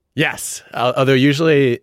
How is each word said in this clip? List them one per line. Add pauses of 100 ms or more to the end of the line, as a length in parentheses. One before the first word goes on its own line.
(140)
Yes. (100)
Al-,
although
usually